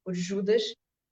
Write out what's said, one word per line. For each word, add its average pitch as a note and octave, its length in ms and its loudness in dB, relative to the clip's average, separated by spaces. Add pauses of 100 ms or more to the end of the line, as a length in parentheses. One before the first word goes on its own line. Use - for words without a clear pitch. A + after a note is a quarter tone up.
por F#3 100 -4
Judas, G3 600 0 (380)